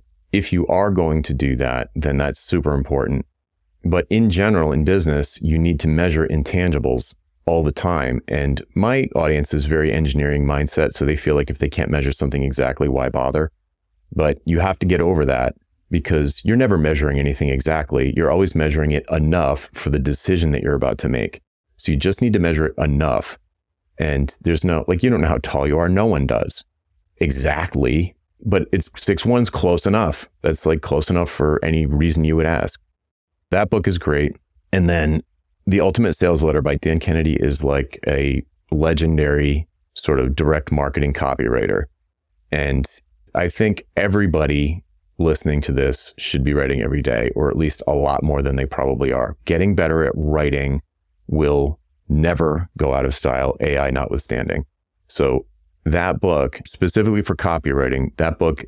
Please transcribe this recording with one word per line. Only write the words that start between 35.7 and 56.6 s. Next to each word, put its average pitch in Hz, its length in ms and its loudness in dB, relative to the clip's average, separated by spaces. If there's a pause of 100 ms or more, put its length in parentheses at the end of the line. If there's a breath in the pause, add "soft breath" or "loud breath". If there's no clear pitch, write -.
Ultimate 95 340 2
Sales 87 280 2
Letter 76 200 2
by 73 140 0
Dan 80 220 0
Kennedy 80 360 0
is, 71 300 0
like, 69 420 -2
a 69 360 0 (280)
legendary 76 960 2 (280)
sort 71 260 0
of 67 160 0
direct 76 340 0
marketing 71 420 0
copywriter. 60 720 -2 (680)
And 71 340 0 (480)
I 87 140 0
think 107 360 0 (120)
everybody 80 880 0 (340)
listening 76 440 0
to - 100 -2
this 67 460 -2
should - 260 -2
be 71 80 0
writing 69 300 0
every 69 180 -2
day, 58 340 -2
or 71 160 0
at - 60 -2
least 76 300 -2
a 71 80 0
lot 69 280 0
more 71 200 0
than 67 140 -2
they 67 100 -2
probably 67 460 -2
are. 62 240 -4 (100)
Getting 92 280 2
better 80 300 2
at 71 100 0
writing 73 680 0 (440)
will 73 540 0 (280)
never 80 680 0
go 69 180 0
out 67 100 0
of 67 100 -2
style, 67 460 -2
A 71 180 0
I 69 120 0
notwithstanding. 65 760 -4 (420)
So 65 380 0 (380)
that 85 360 0
book, 73 460 0